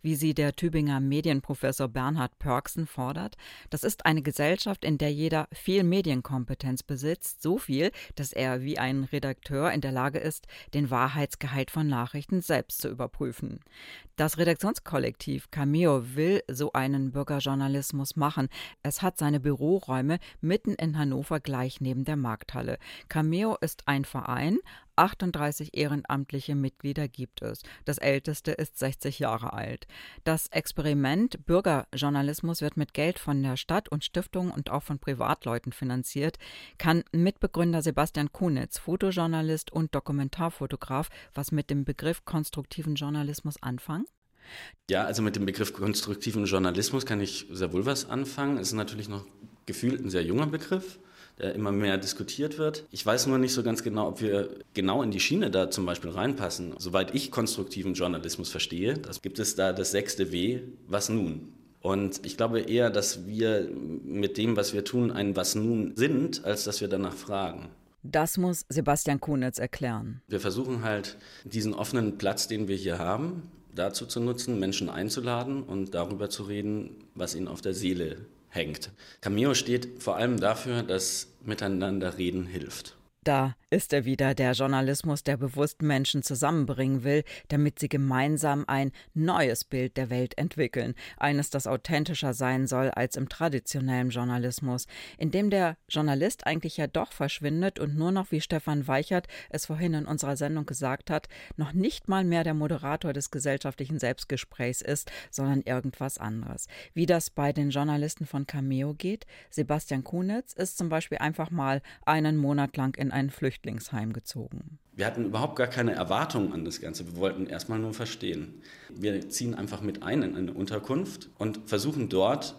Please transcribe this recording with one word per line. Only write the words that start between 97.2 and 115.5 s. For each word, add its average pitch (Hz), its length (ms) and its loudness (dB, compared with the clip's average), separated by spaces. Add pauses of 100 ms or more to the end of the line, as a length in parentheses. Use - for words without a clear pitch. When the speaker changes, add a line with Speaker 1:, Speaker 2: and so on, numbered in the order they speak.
Speaker 1:
und 147 160 -2
nur 160 180 2
noch, 190 200 0
wie 156 80 2
Stefan 147 480 0
Weichert 151 380 2 (240)
es - 160 -4
vorhin 165 260 0
in 151 140 0
unserer 143 320 -2
Sendung 147 260 0
gesagt 135 460 -4
hat, 156 180 0 (280)
noch 147 180 -2
nicht 190 340 0
mal 190 160 4
mehr 170 200 4
der 160 100 2
Moderator 151 580 0
des 135 180 -4
gesellschaftlichen 139 680 -2
Selbstgesprächs 123 800 -2
ist, - 300 -2 (200)
sondern 139 300 2
irgendwas 131 560 -2
anderes. 110 520 -6 (260)
Wie 175 100 4
das 165 240 4
bei 143 240 0
den 143 160 2
Journalisten 147 560 0
von 139 220 -4
Cameo 135 480 0
geht, 185 320 -4 (240)
Sebastian 143 540 0
Kunitz 190 500 -2
ist - 240 -4
zum 170 100 0
Beispiel 160 300 0
einfach 156 320 -2
mal 139 320 0 (240)
einen 156 320 4
Monat 143 400 2
lang 131 180 0
in 139 160 -2
ein 139 180 2
Flüchtlingsheim 113 840 -4
gezogen. - 640 -10 (140)
Speaker 2:
Wir 95 120 -2
hatten 113 200 0
überhaupt 110 320 0